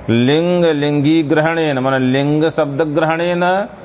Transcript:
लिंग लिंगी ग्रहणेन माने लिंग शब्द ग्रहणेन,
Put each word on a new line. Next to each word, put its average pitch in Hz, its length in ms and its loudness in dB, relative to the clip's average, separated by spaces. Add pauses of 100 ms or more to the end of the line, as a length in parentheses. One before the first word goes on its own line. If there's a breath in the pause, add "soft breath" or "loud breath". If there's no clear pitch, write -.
लिंग 160 560 2
लिंगी 147 580 2
ग्रहणेन 156 560 0
माने 131 200 0
लिंग 143 500 0
शब्द 143 320 -2
ग्रहणेन, 175 840 -2 (180)